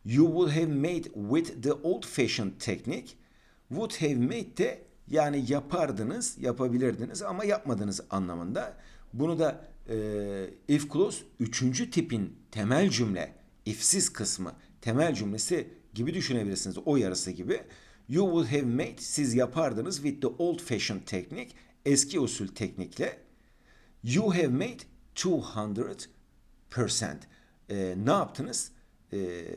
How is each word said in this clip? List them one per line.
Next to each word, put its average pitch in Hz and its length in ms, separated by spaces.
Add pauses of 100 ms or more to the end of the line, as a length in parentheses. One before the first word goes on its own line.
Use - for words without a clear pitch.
you 131 220
would 160 240
have 160 160
made 160 360
with 120 600
the 143 100
old 196 340
fashioned 110 520
technique. 123 500 (600)
Would 196 320
have 143 140
made 120 420
de 233 260 (260)
yani 147 400
yapardınız, 143 920
yapabilirdiniz 123 840
ama 196 220
yapmadınız 104 560 (100)
anlamında. 95 680 (360)
Bunu 156 260
da, 151 260 (240)
e, 104 600 (180)
if 147 240
clause 185 320 (160)
üçüncü 127 500
tipin 107 460 (140)
temel 131 400
cümle, 104 440 (320)
if'siz - 460
kısmı, 92 400 (280)
temel 139 340
cümlesi 107 540 (260)
gibi 127 200
düşünebilirsiniz. 101 680
O 147 120
yarısı 92 340
gibi. 90 300 (480)
You 170 160
would 170 220
have 143 160
made, 131 360
siz 131 360
yapardınız 127 640
with 143 240
the 131 60
old 170 340
fashioned 101 420
technique, 151 500 (320)
eski 139 360
usul 107 260
teknikle. - 720 (840)
You 175 320
have 170 140
made 180 300 (360)
two 170 260
hundred 107 680 (600)
percent. 95 580 (420)
Ee, 95 240 (100)
ne 131 60
yaptınız? 156 600 (420)
Ee, 87 320 (120)